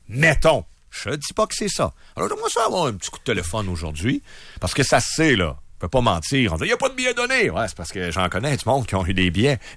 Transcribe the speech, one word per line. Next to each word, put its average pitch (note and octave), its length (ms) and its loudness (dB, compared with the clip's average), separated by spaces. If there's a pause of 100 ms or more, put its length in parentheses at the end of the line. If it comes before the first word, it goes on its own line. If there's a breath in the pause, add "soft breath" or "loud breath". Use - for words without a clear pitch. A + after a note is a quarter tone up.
Mettons. C#3 560 4 (280)
Je - 180 -8
dis D3 240 -6
pas G#3+ 140 0
que - 80 -8
c'est G#3 120 -2
ça. - 240 -2 (220 soft breath)
Alors, - 140 -2
j'aimerais G#4+ 200 -2
ça A3+ 180 2
avoir F#3 200 2
un A#2+ 60 0
petit F#2+ 180 -8
coup - 80 -16
de - 60 -18
téléphone G#2 440 -2
aujourd'hui, E2+ 540 -2 (380 loud breath)
parce - 120 -2
que C3+ 120 2
ça C3+ 160 4
se - 140 -4
sait, D#3 200 4
là. E2+ 220 0
On - 240 -18
peut F2 80 -4
pas B2+ 120 2
mentir. A2+ 520 2
On D#2+ 60 0
dit, « - 80 -2
Il - 20 -2
y A3 40 2
a B3 40 0
pas C4+ 140 0
de C4+ 40 -14
billets B3+ 200 -2
donnés. » A#3+ 360 0
Ouais, F#2+ 160 -2
c'est - 100 -8
parce - 140 -10
que F2+ 220 -4
j'en F#2 160 0
connais A2 280 -2
du - 100 -4
monde B2+ 200 0
qui - 80 -4
ont F#2+ 100 2
eu F#2 100 0
des F#2 180 2
billets A#2 260 2 (180 loud breath)